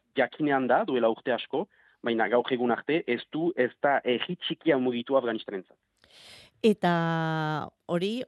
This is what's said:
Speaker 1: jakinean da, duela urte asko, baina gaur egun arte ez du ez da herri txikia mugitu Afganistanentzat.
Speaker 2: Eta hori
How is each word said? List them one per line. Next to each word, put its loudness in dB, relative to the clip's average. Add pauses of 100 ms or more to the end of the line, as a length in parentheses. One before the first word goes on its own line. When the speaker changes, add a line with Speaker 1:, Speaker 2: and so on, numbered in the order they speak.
(140)
Speaker 1:
jakinean 0
da, 4
duela 2
urte -2
asko, -4 (400)
baina 0
gaur 2
egun 0
arte -2
ez -2 (120)
du -2
ez 0 (100)
da 2
herri -2
txikia 0
mugitu 0
Afganistanentzat. -4 (880)
Speaker 2:
Eta 4 (920)
hori -2